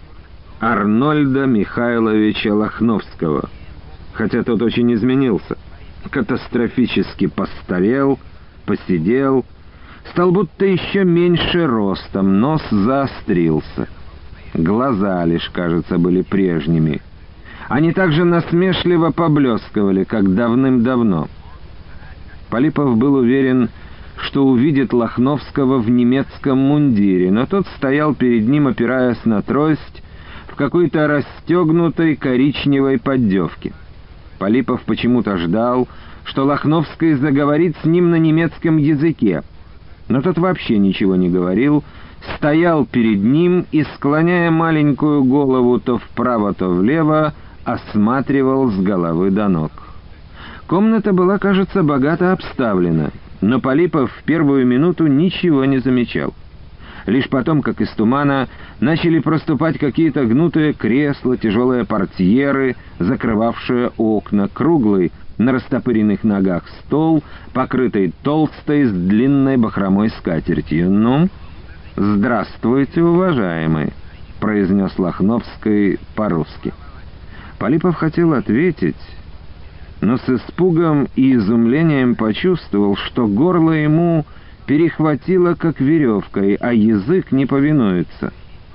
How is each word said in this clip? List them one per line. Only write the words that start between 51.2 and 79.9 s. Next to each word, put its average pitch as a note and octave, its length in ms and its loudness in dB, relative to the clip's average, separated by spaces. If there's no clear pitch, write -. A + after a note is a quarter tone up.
кажется, G3 440 2
богато D#3 500 2
обставлена, F2+ 800 0
но A#2 200 2
Полипов C#3+ 500 0
в - 140 -18
первую C#3 420 2
минуту D#3 400 2
ничего D3 580 2
не C3+ 140 2
замечал. A#2 560 0
Лишь B2 220 0
потом, C#3 340 0
как - 180 -4
из G#2+ 100 -2
тумана, C3+ 580 0
начали D#3+ 400 2
проступать D#3 600 0
какие-то D3 460 0
гнутые D3+ 480 2
кресла, B2+ 640 0
тяжелые A#2 480 0
портьеры, A#2+ 920 0
закрывавшие A#2 960 0
окна, G#2 560 0
круглый G#2+ 580 2
на B2 160 2
растопыренных A2 720 0
ногах F#2+ 420 0
стол, D#3 440 0
покрытый A#2 720 0
толстой D3 600 0
с A2 80 2
длинной C3 640 2
бахромой G2+ 540 2
скатертью. D#2+ 800 -2
«Ну, B2 380 4
здравствуйте, A2+ 1080 0
уважаемый», F#2+ 920 0
произнес G2+ 580 0
Лохновский G2+ 1000 0
по-русски. E2+ 580 -4
Полипов D#3 320 0
хотел D#3+ 380 2
ответить, A#2+ 640 0